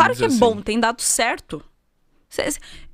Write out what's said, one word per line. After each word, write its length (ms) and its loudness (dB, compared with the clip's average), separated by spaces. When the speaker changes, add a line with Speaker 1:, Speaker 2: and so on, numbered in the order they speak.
Speaker 1:
Claro 120 2
que 100 0
Speaker 2:
dizer 100 2
Speaker 1:
é 20 2
bom, 160 6
Speaker 2:
assim. 80 -8
Speaker 1:
tem 180 -2
dado 220 0
certo. 600 -2
Cê, 200 -2
cê, 100 -8